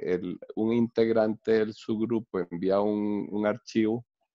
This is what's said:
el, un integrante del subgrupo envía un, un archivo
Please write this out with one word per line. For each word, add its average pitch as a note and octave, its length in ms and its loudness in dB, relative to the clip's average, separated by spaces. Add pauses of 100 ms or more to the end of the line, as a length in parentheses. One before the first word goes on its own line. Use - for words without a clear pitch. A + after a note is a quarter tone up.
el, F2+ 380 -4 (160)
un A2 200 0
integrante A2+ 760 2
del A2 220 2
subgrupo A2 680 -4
envía F#2 400 0
un, G#2 500 0
un G#2 160 0
archivo A2 580 0 (300)